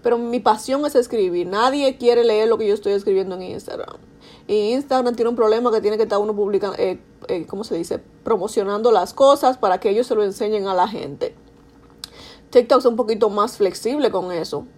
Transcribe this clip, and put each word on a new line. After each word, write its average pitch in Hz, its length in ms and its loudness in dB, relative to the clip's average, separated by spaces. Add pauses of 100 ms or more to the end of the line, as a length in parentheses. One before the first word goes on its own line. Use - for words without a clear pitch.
Pero 233 160 2
mi 240 220 -4
pasión 269 440 0
es 294 100 -4
escribir. 190 520 0
Nadie 262 500 0
quiere 240 260 2
leer 220 260 2
lo 220 100 2
que 220 100 -2
yo 202 60 2
estoy 202 180 -4
escribiendo 190 440 -2
en 185 60 -12
Instagram. - 540 -12 (500)
Y 208 280 0
Instagram 262 420 0
tiene 233 140 0
un 240 60 -4
problema 226 360 2
que 220 80 2
tiene 208 160 0
que 220 60 0
estar 214 160 0
uno 208 180 -2
publicando, 202 420 -2
eh, 185 220 -2 (280)
eh, 165 200 -4
¿cómo 196 160 -8
se - 120 -6
dice? 170 220 -6 (260)
Promocionando 208 680 0
las 185 220 2
cosas 269 420 4
para 185 240 0
que 208 100 0
ellos 233 160 0
se 247 80 -2
lo 214 80 2
enseñen 202 460 -2
a 190 60 -2
la 185 120 2
gente. - 480 -8 (1160)
TikTok 247 280 6
es 262 60 0
un 233 120 2
poquito 220 340 0
más 208 260 -2
flexible 220 540 -2
con 202 200 -4
eso. 147 360 -8 (120)